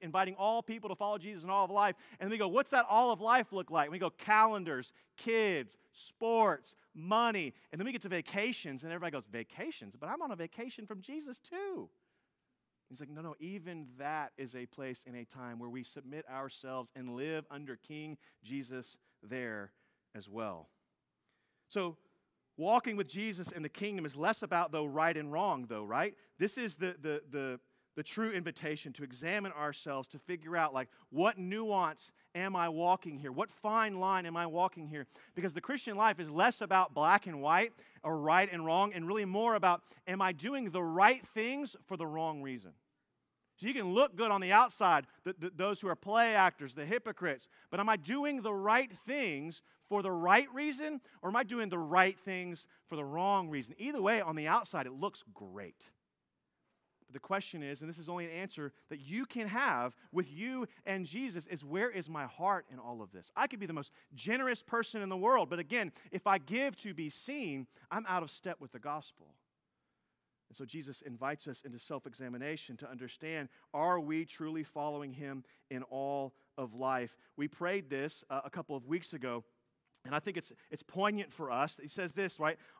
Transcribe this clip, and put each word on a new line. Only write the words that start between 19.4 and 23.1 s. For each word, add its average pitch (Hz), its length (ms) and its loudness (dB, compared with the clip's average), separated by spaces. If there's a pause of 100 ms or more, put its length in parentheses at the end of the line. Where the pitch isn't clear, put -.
as 101 160 -14
well." 98 400 -8 (1000)
So 175 280 -4 (580)
walking 220 400 2
with 196 120 -2
Jesus 185 440 -6